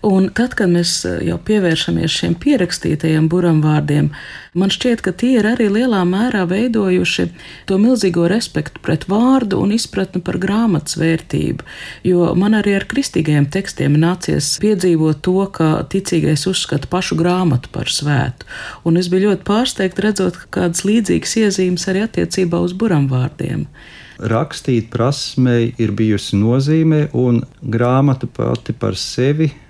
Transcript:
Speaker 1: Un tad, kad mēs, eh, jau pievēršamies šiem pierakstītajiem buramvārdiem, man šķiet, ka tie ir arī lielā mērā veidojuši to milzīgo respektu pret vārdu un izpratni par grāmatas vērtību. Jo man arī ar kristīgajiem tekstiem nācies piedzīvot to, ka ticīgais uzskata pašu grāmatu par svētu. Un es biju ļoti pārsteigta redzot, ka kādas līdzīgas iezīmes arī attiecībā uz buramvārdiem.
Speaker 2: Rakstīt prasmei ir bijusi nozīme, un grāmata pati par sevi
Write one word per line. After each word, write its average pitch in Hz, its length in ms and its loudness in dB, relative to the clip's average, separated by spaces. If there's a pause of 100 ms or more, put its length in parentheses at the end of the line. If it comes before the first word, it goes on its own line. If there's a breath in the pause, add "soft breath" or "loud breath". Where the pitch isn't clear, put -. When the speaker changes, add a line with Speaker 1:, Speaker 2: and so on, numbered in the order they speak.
Speaker 1:
Un 190 220 4 (100)
tad, 247 240 0
kad 196 80 2
mēs, 170 220 2 (180)
eh, - 220 -4
jau 170 100 -2
pievēršamies 165 720 0
šiem 170 240 -2
pierakstītajiem 165 960 0
buramvārdiem, 151 760 2 (440 loud breath)
man 190 160 0
šķiet, 233 320 0
ka 185 140 -2
tie 247 240 2
ir 208 80 0
arī 226 240 2
lielā 220 320 2
mērā 202 400 0
veidojuši 185 880 0 (380 loud breath)
to 190 100 2
milzīgo 196 500 2
respektu 180 560 -4
pret 160 240 -2
vārdu 226 540 2
un 202 100 2
izpratni 196 500 -2
par 185 220 -6
grāmatas 196 560 0
vērtību. 156 600 -2 (420 loud breath)
Jo 175 320 2
man 196 160 2
arī 202 240 2
ar 196 80 -2
kristīgajiem 151 640 0
tekstiem 147 480 -2
nācies 156 640 0
piedzīvot 170 600 2
to, 190 260 0
ka 160 400 0
ticīgais 156 640 0
uzskata - 400 -4
pašu 175 240 -2
grāmatu 170 560 0
par - 140 -8
svētu. - 580 -2 (400 loud breath)
Un 165 140 2
es 180 100 0
biju 185 240 2
ļoti - 160 -2
pārsteigta 202 560 0
redzot, 196 320 0
ka - 240 -8
kādas 170 240 -2
līdzīgas 196 640 0
iezīmes 185 400 0
arī 190 160 0
attiecībā 175 560 -2
uz 175 140 -2
buramvārdiem. 147 920 0 (520 loud breath)
Speaker 2:
Rakstīt 113 720 -2
prasmei 120 880 0
ir 104 100 0
bijusi 101 460 0
nozīme, 147 680 2 (100)
un 120 240 2 (240)
grāmata 123 640 2
pati - 480 -4
par 101 180 -4
sevi 147 540 0 (200)